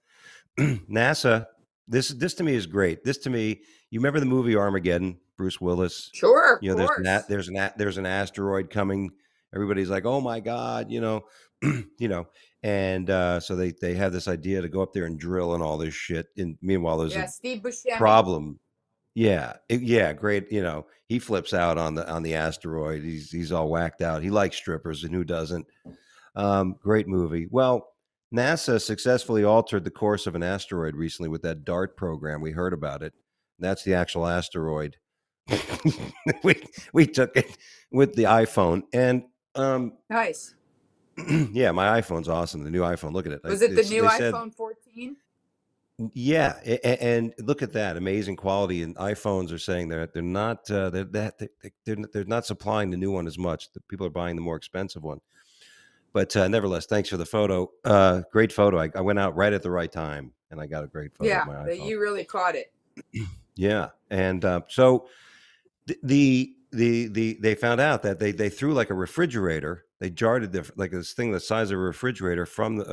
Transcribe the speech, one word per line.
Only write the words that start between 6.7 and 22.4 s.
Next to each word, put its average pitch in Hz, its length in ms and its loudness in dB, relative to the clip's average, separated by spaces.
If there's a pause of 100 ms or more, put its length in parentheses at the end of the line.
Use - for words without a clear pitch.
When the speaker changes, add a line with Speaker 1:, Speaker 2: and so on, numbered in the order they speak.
Speaker 1:
know, 92 60 2
there's 92 220 4
an 92 80 -4
a-, 95 120 4
Speaker 2:
course. 107 80 -4
Speaker 1:
there's 98 220 -4
an 92 80 -8
a-, 98 200 -2
there's 101 220 -2
an 98 80 -4
asteroid 98 640 -2
coming. 98 400 -2 (440)
Everybody's 95 360 0
like, 95 160 -2
"Oh 131 140 0
my 120 180 -4
God," 117 540 -6
you 117 80 -4
know, 110 240 -2 (180)
<clears throat> - 200 -18 (360)
you 120 100 -2
know, 87 200 -4 (340)
and, 95 480 0
uh, 90 300 2
so 92 160 -6
they, 90 160 0
they 87 220 -4
have 95 180 0
this 90 160 -4
idea 92 340 -2
to 85 60 -6
go 90 120 -2
up 95 120 -2
there 90 140 -2
and 82 120 -6
drill 85 360 -2
and 85 80 0
all 78 140 -2
this 78 180 -4
shit. 82 420 -6
And 85 260 -6
meanwhile, 87 360 2
there's 80 160 -2
Speaker 2:
Yeah, - 100 -4
Speaker 1:
a - 40 -8
Speaker 2:
Steve 247 340 -8
Buscemi. 240 360 -6
Speaker 1:
problem. 92 600 4 (540)
Yeah, 92 400 2 (140)
it, 123 120 0
yeah, 113 320 4
great. 101 400 -2
You 104 100 0
know, 78 240 -4 (220)
he 120 100 -2
flips 101 340 -2
out 87 260 2
on 80 180 -2
the, 82 120 -4
on 82 140 -4
the 80 140 -4
asteroid. 78 640 -4